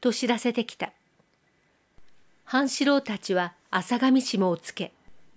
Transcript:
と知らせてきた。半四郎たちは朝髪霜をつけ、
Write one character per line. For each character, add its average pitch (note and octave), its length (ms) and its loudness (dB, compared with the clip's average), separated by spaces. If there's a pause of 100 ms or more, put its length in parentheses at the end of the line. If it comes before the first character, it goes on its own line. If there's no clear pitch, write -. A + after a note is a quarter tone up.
と A#3+ 120 2
知 - 160 -2
ら A#3 100 2
せ A#3+ 140 -2
て A#3+ 120 -2
き - 120 -16
た。 - 160 -8 (1500)
半 C4 240 0
四 C4 160 -2
郎 C#4 160 4
た A3 180 -6
ち - 160 -2
は F3 200 0 (160)
朝 F#3 280 0
髪 C4 240 4
霜 F#3+ 260 0
を E3+ 80 0
つ - 160 -10
け、 - 200 -10 (440)